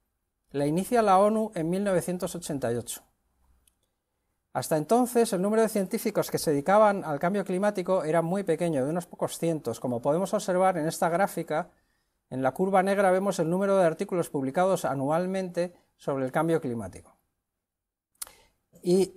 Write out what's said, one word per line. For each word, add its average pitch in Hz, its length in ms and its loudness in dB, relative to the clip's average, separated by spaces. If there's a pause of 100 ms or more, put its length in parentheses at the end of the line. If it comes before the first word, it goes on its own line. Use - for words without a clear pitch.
(500)
la 143 160 -2
inicia 190 360 0
la 190 160 6
onu 214 360 2
en 165 140 -2
mil 185 140 -2
novecientos 180 540 -2
ochenta 131 360 -4
y 120 40 -2
ocho. - 260 -10 (1500)
Hasta 131 220 -2
entonces, 233 560 2
el 180 100 0
número 214 200 2
de 220 60 2
científicos 202 640 -2
que 156 80 -2
se 160 140 0
dedicaban 196 520 4
al 147 140 -4
cambio 185 260 -2
climático 190 600 0
era 160 180 2
muy 185 220 -2
pequeño, 160 400 0
de 147 60 -2
unos 170 140 -4
pocos - 320 -6
cientos, 156 440 -4
como 123 200 -4
podemos 170 320 0
observar 185 460 2
en 151 80 -2
esta 165 220 -2
gráfica, 170 600 -2 (600)
en 131 100 -6
la 131 120 2
curva 190 300 2
negra 196 280 2
vemos 190 300 2
el 160 100 0
número 196 260 2
de 185 80 6
artículos 165 460 -2
publicados 170 540 0
anualmente 175 880 -2 (220)
sobre 135 280 -4
el 127 60 -4
cambio 160 300 2
climático. 113 560 -8 (1600)
Y 185 360 2